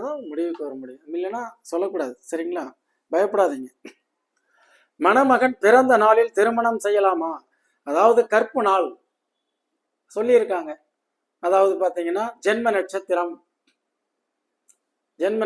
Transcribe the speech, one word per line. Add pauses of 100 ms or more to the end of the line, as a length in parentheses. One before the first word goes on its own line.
தான் (100)
முடிவுக்கு
வர
முடியும், (100)
இல்லைன்னா (280)
சொல்லக்கூடாது. (160)
சரிங்களா? (500)
பயப்படாதீங்க. (1400)
மணமகன் (100)
பிறந்த
நாளில்
திருமணம்
செய்யலாமா? (580)
அதாவது (120)
கற்பு
நாள் (1300)
சொல்லியிருக்காங்க. (760)
அதாவது
பாத்தீங்கன்னா (200)
ஜென்ம
நட்சத்திரம், (1900)
ஜென்ம